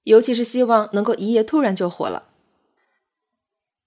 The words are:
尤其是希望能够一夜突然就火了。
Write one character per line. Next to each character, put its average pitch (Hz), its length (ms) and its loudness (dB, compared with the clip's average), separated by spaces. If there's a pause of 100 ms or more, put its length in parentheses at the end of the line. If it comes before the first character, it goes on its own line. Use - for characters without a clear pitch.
尤 220 140 6
其 247 160 2
是 233 100 -2
希 247 180 -2
望 226 300 2
能 202 120 -2
够 233 100 -2
一 214 180 -4
夜 220 120 2
突 311 160 -2
然 202 160 0
就 180 140 -4
火 - 180 -8
了。 - 220 -10 (1600)